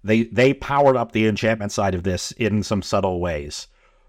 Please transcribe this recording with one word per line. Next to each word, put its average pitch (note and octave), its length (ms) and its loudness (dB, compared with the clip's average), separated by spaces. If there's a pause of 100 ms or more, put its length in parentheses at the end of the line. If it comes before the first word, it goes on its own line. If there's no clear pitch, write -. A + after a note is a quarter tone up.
They, A2 200 2
they B2 300 4
powered C#3 440 2
up A#2 140 -2
the A2 160 2
enchantment G#2+ 440 0
side G2 240 -2
of F2 80 -6
this F#2 300 -4
in G#2 300 0
some G2+ 180 -2
subtle F#2+ 400 -2
ways. D2+ 460 -6 (420)